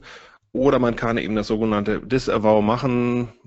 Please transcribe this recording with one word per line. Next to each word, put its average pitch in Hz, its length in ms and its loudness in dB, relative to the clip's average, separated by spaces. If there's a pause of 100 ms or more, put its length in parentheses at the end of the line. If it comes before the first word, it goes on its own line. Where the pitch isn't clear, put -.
(520)
Oder 131 260 4
man 120 180 0
kann 117 220 -2
eben 90 160 -4
das 104 140 -2
sogenannte 107 520 0
Disavow 107 640 2
machen. 120 640 0 (180)